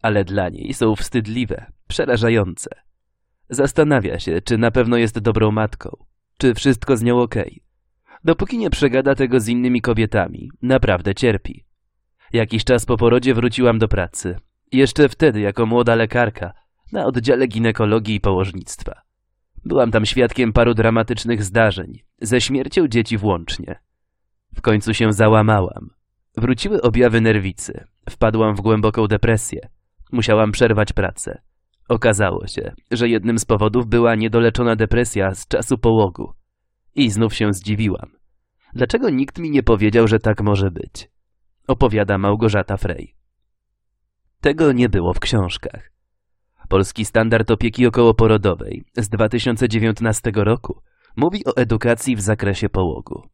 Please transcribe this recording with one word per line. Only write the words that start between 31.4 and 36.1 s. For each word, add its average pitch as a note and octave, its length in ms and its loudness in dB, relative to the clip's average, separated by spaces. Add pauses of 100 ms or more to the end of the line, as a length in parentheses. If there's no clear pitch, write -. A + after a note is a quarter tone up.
Okazało G#2+ 580 0
się, - 260 -10 (180)
że A#2+ 180 0
jednym A2+ 300 0
z - 60 -6
powodów A2 420 0
była A#2 280 2
niedoleczona A2+ 600 0
depresja G#2+ 600 -2
z - 120 -18
czasu - 300 -2
połogu. G#2+ 560 0 (600)